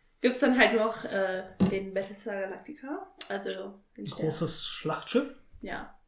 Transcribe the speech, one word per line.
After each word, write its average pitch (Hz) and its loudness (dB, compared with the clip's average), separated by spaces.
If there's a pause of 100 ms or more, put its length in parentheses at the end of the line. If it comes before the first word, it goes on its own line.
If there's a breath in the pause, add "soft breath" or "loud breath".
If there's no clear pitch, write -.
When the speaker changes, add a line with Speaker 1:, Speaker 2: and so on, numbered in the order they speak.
(220 loud breath)
Speaker 1:
gibt's 240 4
dann 254 6
halt 233 8
noch, 220 0
äh, 190 0 (280)
den 190 -2
Battlestar 196 -4
Galactica, 269 -8 (220)
also 196 -6 (180)
den 208 -10
Stern. - -8
Speaker 2:
Großes - 0
Schlachtschiff? - -2 (260)
Speaker 1:
Ja, - -10 (120)